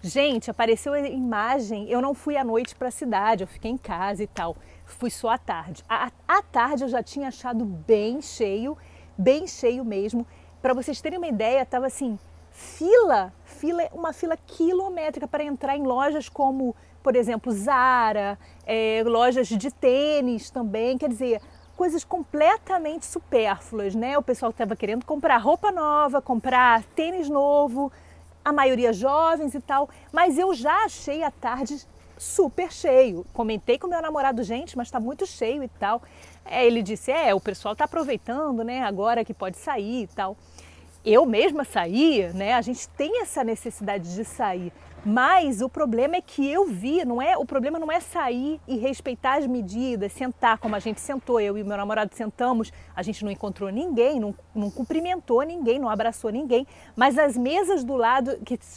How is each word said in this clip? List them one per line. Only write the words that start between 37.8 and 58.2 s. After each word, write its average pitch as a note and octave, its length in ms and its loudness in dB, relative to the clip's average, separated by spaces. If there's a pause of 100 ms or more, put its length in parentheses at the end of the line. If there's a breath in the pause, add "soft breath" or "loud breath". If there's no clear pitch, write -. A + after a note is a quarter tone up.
aproveitando, C4+ 800 -4
né, B3 180 -6
agora A3 400 0
que G#3+ 100 -8
pode F#3 240 -8
sair A#3+ 460 -4
e F#3 40 -8
tal." G3 280 -8 (680 loud breath)
eu A#3+ 220 8
mesma C#4+ 380 2
saía, G3+ 680 2
né? G3 200 -2
A A#3+ 80 4
gente A#3+ 280 -6
tem G4 320 -2
essa D#4+ 220 -4
necessidade G3+ 720 -6
de G#3 120 -6
sair. F#3 460 -4 (340 loud breath)
Mas C4 560 4
o C4 80 -2
problema C#4 480 0
é F4+ 40 -2
que - 300 -2
eu F#4 140 4
vi, C#4 400 -2
não A#3+ 160 -2
é, D#4+ 160 2
o C#4+ 80 -2
problema C#4 340 -2
não D#4 100 -6
é E4 120 0
sair C#4 680 -2
e C4 100 -4
respeitar C4 600 -2
as D4 100 0
medidas, A3+ 640 -4
sentar A#3+ 460 0
como G#3+ 180 -4
a G3+ 40 -2
gente G#3+ 200 -6
sentou, B3+ 400 -2
eu G3+ 180 0
e G#3+ 60 -6
meu G3+ 140 -6
namorado G#3 360 -2
sentamos, A3+ 560 -2 (240 loud breath)
a - 80 -8
gente G3+ 220 -6
não G3+ 80 -4
encontrou G3 380 -6
ninguém, C4 500 0
não, G#3 160 -4 (180)
não G#3 160 -4
cumprimentou D#4+ 760 -2
ninguém, D4 360 0
não B3+ 100 -2
abraçou A3 420 -2
ninguém, B3 360 0 (300 loud breath)
mas B3 200 4
as C#4+ 200 4
mesas E4 440 0
do B3+ 140 -4
lado, B3 480 2